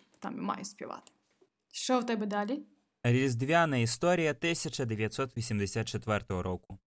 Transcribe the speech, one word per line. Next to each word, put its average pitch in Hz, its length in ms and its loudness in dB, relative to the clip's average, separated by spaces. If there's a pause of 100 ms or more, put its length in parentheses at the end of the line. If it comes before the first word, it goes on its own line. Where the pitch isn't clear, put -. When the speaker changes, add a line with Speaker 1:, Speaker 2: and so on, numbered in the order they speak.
(200)
Speaker 1:
там - 180 -8
і - 40 -6
має 196 240 -4
співати. - 460 -12 (600)
Що - 280 0
в 233 60 -2
тебе 220 200 -2
далі? 208 380 -4 (400)
Speaker 2:
"Різдвяна 131 720 4
історія" 160 560 2
тисяча 165 520 0
дев'ятсот 113 520 -2
вісімдесят 110 500 0
четвертого 98 560 -2
року. 92 360 -6 (180)